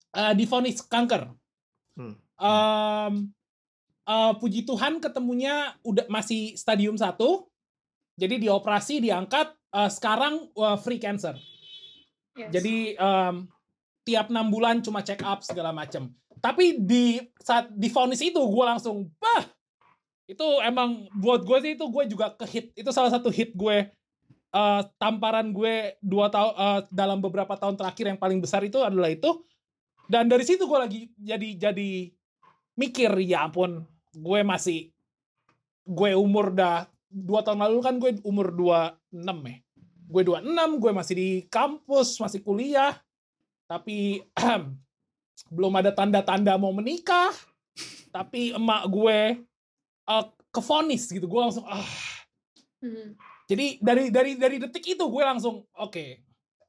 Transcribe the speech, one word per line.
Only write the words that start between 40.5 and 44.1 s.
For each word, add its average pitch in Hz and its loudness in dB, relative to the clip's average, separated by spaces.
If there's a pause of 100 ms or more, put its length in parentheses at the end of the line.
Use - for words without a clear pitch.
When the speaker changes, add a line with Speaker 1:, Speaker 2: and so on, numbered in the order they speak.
Speaker 1:
enam, 330 2
gue 220 2
masih 185 -4
di 185 -2 (180)
kampus, 277 0
masih 202 -6
kuliah. 269 0 (720)
Tapi, 202 -4 (160)